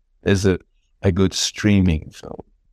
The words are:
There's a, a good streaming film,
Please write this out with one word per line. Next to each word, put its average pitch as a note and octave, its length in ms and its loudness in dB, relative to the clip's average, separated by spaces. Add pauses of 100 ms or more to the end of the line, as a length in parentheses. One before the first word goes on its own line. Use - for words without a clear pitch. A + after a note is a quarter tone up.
(220)
There's F#2+ 240 0
a, F2+ 140 2 (420)
a G2 100 2
good F#2 220 0
streaming F#2 800 0
film, - 300 -18 (320)